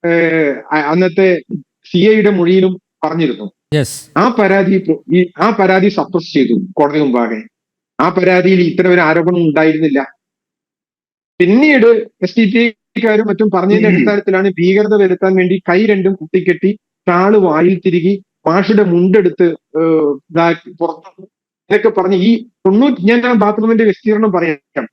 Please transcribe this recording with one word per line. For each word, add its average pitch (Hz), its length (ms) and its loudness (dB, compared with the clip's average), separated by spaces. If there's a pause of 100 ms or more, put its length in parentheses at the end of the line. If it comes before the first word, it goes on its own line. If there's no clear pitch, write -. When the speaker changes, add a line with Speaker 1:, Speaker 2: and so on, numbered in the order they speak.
Speaker 1:
ഏഹ്, 160 460 0 (160)
അ-, 151 120 -2
അന്നത്തെ 175 580 0 (500)
സി 185 60 -2
ഐയുടെ 208 320 4
മൊഴിയിലും 185 500 0 (240)
പറഞ്ഞിരുന്നു. 147 480 -4 (220)
Speaker 2:
യെസ്. - 460 -4
Speaker 1:
ആ 233 200 0
പരാതി 196 360 2
ഇപ്പോ 165 280 -4 (100)
ഈ, 180 160 2 (100)
ആ 190 100 2
പരാതി 190 400 2
സപ്രസ് 170 440 -6
ചെയ്തു 117 380 0
കോടതി 147 280 0
മുമ്പാകെ. 120 420 -2 (580)
ആ 151 100 0
പരാതിയിൽ 185 520 2
ഇത്തരം 175 320 0
ഒരു 180 80 2
ആരോപണം 165 360 0
ഉണ്ടായിരുന്നില്ല. 156 720 0 (1300)
പിന്നീട് 233 480 4 (340)
എസ് 185 180 -4
ഡി 226 60 2
പി 214 140 0 (400)
ഐക്കാരും 220 280 0
മറ്റും 208 260 0
പറഞ്ഞതിന്റെ 196 360 2
Speaker 3:
ഉം. 180 40 2
Speaker 1:
അടിസ്ഥാനത്തിലാണ് 190 560 0
ഭീകരത 190 460 0
വരുത്താൻ 190 400 0
വേണ്ടി 185 340 0
കൈ 185 160 2
രണ്ടും 196 280 0
കുത്തിക്കെട്ടി 185 680 -4 (280)
ഷാള് 185 300 2
വായിൽ 175 480 0
തിരുകി 185 380 -2 (240)
മാഷുടെ 196 360 0
മുണ്ടെടുത്ത്, 180 680 0
ഏഹ്, 156 680 -2 (120)
ഇതാക്കി 165 400 -2
പുറത്ത് 165 560 -10 (420)
ഇതൊക്കെ 208 200 2
പറഞ്ഞ് 190 260 -2
ഈ 214 280 0
തൊണ്ണൂറ്റി, 214 640 0
ഞാൻ 233 200 2
ആ 247 80 0
ബാത്റൂമിന്റെ 214 500 0
വിസ്തീർണം 214 480 0
പറയാം 160 600 -6